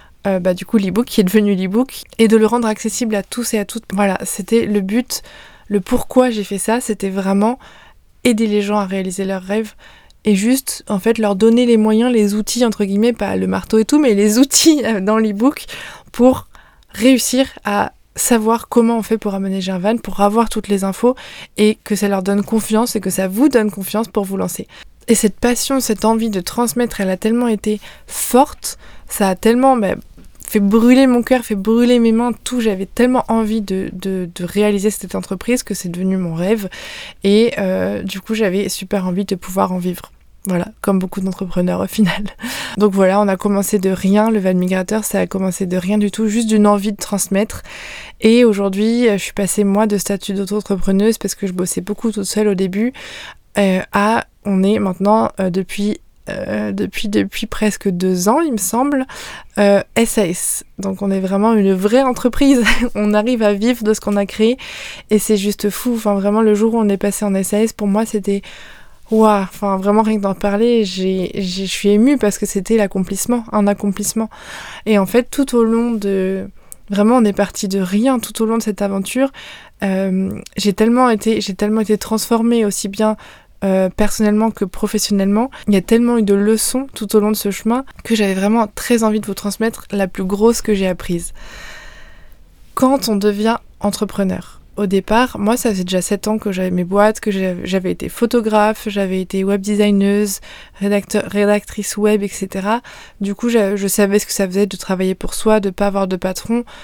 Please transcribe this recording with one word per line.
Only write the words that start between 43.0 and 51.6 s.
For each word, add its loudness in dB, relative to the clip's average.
on 2
a 0
commencé 0
de 0
rien, 2
le 2
van 0
migrateur, -2
ça -2
a 0
commencé -4
de -2
rien 0
du 0
tout, -2
juste 0
d'une 4
envie 2
de -10
transmettre. -4
Et 6
aujourd'hui, 2
je 2
suis -8
passée, 0
moi, 2
de 0
statut -4
d'auto-entrepreneuse 0
parce -6
que -6
je -4
bossais -4